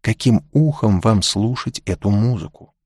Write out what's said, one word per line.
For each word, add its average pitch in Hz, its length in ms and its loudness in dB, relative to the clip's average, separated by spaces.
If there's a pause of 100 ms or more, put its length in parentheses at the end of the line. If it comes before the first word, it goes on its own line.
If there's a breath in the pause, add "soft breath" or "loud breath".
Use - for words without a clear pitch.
каким 113 500 0
ухом 143 500 2
вам 107 220 2
слушать 117 640 -4
эту 98 240 -2
музыку. 107 640 -4 (120)